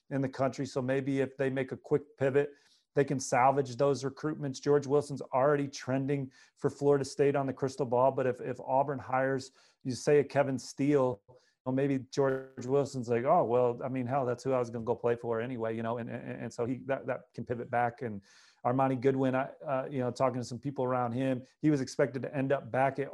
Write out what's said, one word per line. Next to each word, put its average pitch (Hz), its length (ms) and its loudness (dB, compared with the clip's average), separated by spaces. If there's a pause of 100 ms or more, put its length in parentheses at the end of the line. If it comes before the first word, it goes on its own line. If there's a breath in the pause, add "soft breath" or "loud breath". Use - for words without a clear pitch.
(100)
in 139 100 0
the 135 80 0
country. 135 380 -2
So 131 160 -4
maybe 135 380 0
if 131 180 -2
they 135 100 0
make 131 240 -2
a 120 40 -6
quick 143 260 0 (160)
pivot, 143 320 2 (440 soft breath)
they 143 100 4
can 135 140 -2
salvage 131 580 2
those 135 280 2
recruitments. 143 560 -6
George 143 260 4
Wilson's 143 360 0 (100)
already 143 340 4
trending 135 640 -2 (280 soft breath)
for 143 100 0
Florida 143 360 4
State 143 300 2
on 139 120 2
the 131 80 -2
crystal 135 320 -2
ball, 127 240 4
but 131 160 0
if, 120 160 0
if 127 180 -6
Auburn 135 380 0
hires, 131 520 -2 (320 soft breath)
you 131 120 -4
say, 147 240 4
a 135 60 6
Kevin 135 340 0
Steele, 135 640 0 (420 soft breath)
well, 131 100 -2
maybe 135 260 0 (120)
George 131 540 -2
Wilson's 131 420 0
like, 120 160 2
"Oh, 160 200 4
well, 120 380 2
I 135 60 -6
mean, 127 180 -4
hell, 131 200 0
that's 123 180 -4
who 131 80 0
I 127 60 2
was 120 100 0
gonna 113 160 -8
go 117 100 0
play 120 220 0
for 117 240 -2
anyway," 113 340 -4
you 113 80 -4
know, 113 140 -2
and, 120 140 -8
and, 127 320 -10
and 117 100 -8
so 120 140 -2
he, 127 200 -4
that, 131 200 -4
that 127 140 -4 (140)
can 117 120 -8
pivot 123 240 -6
back. 120 320 0
And 107 180 -6 (460 soft breath)
Armani 131 340 2
Goodwin, 135 340 2
I, 135 140 0 (180)
uh, 135 240 -2
you 139 100 -4
know, 123 100 0
talking 127 300 0
to 117 60 -6
some 120 120 -10
people 139 260 -4
around 123 280 0
him, 131 300 -2 (200 loud breath)
he 151 80 4
was 143 100 2
expected 131 420 -2
to - 140 -6
end 135 160 0
up 135 180 -2
back 131 280 2
at 135 160 -4